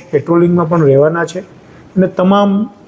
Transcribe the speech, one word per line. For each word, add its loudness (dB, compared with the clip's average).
પેટ્રોલિંગમાં 0
પણ 0
રહેવાના 2
છે -10
અને 2
તમામ, 0